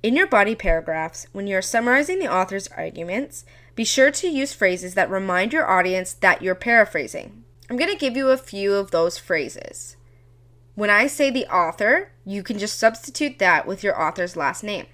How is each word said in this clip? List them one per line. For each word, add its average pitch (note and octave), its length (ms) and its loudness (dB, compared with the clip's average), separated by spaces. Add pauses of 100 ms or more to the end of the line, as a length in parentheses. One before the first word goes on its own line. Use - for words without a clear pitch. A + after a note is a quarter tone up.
In A#3 140 2
your F#4+ 100 4
body G#3+ 300 4
paragraphs, E3 760 -2
when G3 140 -8
you're F#3+ 160 -2
summarizing C4+ 560 0
the E4 140 -2
author's F#3+ 360 -2
arguments, E3+ 760 -8 (320)
be A3+ 80 -2
sure C4 260 6
to F4+ 180 -4
use C#4 240 -2
phrases F#3 420 0
that F#3+ 160 2
remind F#3+ 420 0
your D#4 180 0
audience F#3 440 2
that - 280 2
you're F#3 140 0
paraphrasing. G#3 880 0 (260)
I'm B3 60 -6
gonna F4+ 180 0
give B3+ 220 -4
you C4+ 140 2
a C4 60 4
few G3+ 380 -4
of G3 160 -2
those E3+ 280 0
phrases. - 760 -8 (800)
When G#3 160 0
I G#3 160 6
say C#4 240 0
the B3 160 -2
author, G#3+ 640 2 (140)
you G3 180 -8
can G#3 160 -8
just G#3 200 -6
substitute C#4 600 -2
that F3 280 2
with G3 180 -8
your F#3+ 160 0
author's F3 360 -4
last D#3 280 -4
name. G#3 300 -8